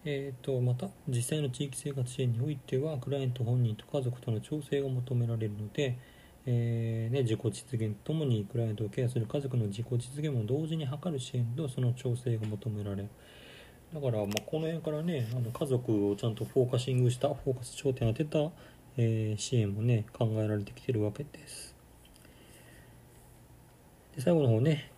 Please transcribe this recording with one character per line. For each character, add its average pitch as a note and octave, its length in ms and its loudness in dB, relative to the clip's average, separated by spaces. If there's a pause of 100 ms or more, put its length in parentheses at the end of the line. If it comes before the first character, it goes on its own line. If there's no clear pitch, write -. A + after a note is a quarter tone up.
え C#3 340 -4
ー - 60 -18
と、 C3 160 2
ま B2 140 4
た、 F#3+ 160 -4 (180)
実 A#2+ 140 0
際 D#3 180 0
の C#3+ 80 0
地 C#3+ 160 -4
域 C#3 140 -8
生 C#3+ 160 -6
活 B2+ 180 -2
支 C3+ 100 -2
援 B2 80 4
に A2+ 120 0
お D3+ 80 0
い D3 60 -2
て - 200 -4
は、 C#3+ 220 0
ク B2+ 120 -6
ラ C#3 80 0
イ C3+ 40 0
ア C3 60 0
ン - 20 2
ト B2+ 120 -2
本 A#2+ 200 2
人 G#2+ 140 2
と - 100 -16
家 C#3+ 160 0
族 B2 180 -2
と - 100 -4
の G#2+ 120 0
調 D3+ 180 -4
整 C#3+ 220 0
が C#3 80 0
求 B2+ 240 -2
め A#2+ 120 2
ら A#2 120 0
れ A2 100 0
る G#2 60 -4
の G#2 180 -8
で、 B2 240 0 (500)
え A#2 640 2
ー、 B2+ 40 2
ね、 C#3 80 4
自 A2 140 4
己 - 60 -8
実 A2+ 380 -2
現 G#2+ 140 0 (100)
と D3+ 80 -2
も D#3 120 0
に G#2+ 260 2
ク A#2+ 80 -2
ラ A#2 60 2
イ A2+ 40 0
ア A2 40 -2
ン G#2 40 -4
ト A2 80 -2
を G#2 40 -2
ケ B2+ 160 0
ア A#2+ 40 2
す A#2+ 100 0
る G#2+ 80 0
家 D3 140 -2
族 C3 160 -2
の A2 100 4
自 G2+ 160 -4
己 A#2 80 -4
実 C3 340 -2
現 D3+ 60 0
も A#2 140 0
同 C#3 220 0
時 D#3+ 100 -2
に D3+ 100 -2
図 D3+ 240 -4
る C#3+ 80 -2
支 B2+ 180 -6
援 A#2+ 80 2 (120)
と D#3 120 -2
そ B2+ 140 -4
の A#2+ 100 4
調 A#2+ 240 -2
整 A#2+ 220 -2
が G#2+ 80 -4
求 G#2 240 -4
め G#2 140 -4
ら G2+ 100 -4
れ G2 80 -4
る。 G2+ 60 -8 (840)
だ D#3 80 -8
か C3+ 100 2
ら、 G#2+ 140 2
ま G2+ 140 -2
あ、 - 80 -2
こ D#3 140 -2
の D#3+ 60 0
辺 D#3+ 160 -2
か D#3 80 -4
ら D3+ 120 -2
ね、 D#3 300 0
あ B2 80 -2
の、 A#2 100 -2
家 D3 160 -4
族 A#2+ 420 2
を G2+ 80 2
ち - 80 -6
ゃ A#2 40 2
ん A2 60 0
と A2 100 -4
フ C3 180 4
ォ B2 40 6
ー B2 40 -4
カ B2 80 2
シ B2+ 160 -2
ン B2 80 4
グ B2 80 6
し B2 80 -2
た、 C#3 160 2
フ - 160 -2
ォ B2 40 2
ー - 40 -6
カ A#2+ 60 -12
ス - 120 -12
焦 C3+ 160 2
点 A#2+ 160 2
を G#2+ 40 4
当 - 60 -2
て D#3 60 2
た、 D3+ 260 0 (460)
え A2 400 2
ー、 - 40 -8
支 - 160 0
援 G#2 140 4
も G2+ 120 -2
ね、 A#2 300 4
考 A2+ 240 0
え G#2+ 100 2
ら G#2+ 100 0
れ G2+ 80 -2
て - 80 -12
き - 100 -18
て B2+ 100 -2
る G#2+ 100 2
わ G#2 100 0
け D3 120 -8
で - 220 -16
す。 - 300 -16 (2500)
で、 C3 60 -4
最 F3 100 6
後 D#3+ 100 6
の B2+ 60 6
方 A2 120 6
ね D3 380 2